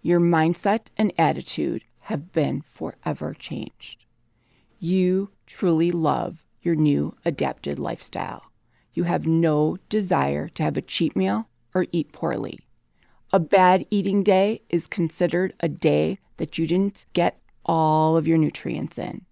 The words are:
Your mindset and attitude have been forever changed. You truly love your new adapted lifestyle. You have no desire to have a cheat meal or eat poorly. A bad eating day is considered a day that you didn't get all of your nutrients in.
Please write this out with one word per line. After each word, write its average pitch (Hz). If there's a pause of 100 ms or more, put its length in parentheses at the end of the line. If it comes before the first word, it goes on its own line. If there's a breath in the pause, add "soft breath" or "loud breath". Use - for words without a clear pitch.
Your 175
mindset 170 (100)
and 214
attitude 143 (160)
have 170
been 147
forever -
changed. - (720)
You 185 (160)
truly 170
love 156 (200)
your 170
new 147 (100)
adapted 143
lifestyle. - (520)
You 175
have 165
no 160 (120)
desire 151
to -
have 147
a 147
cheat -
meal 196 (260)
or 185
eat 165
poorly. - (720)
A 196
bad 185
eating 202
day 202
is 170
considered 175
a 165
day 151 (200)
that -
you 165
didn't 190
get 175 (280)
all 160
of 160
your 165
nutrients -
in. -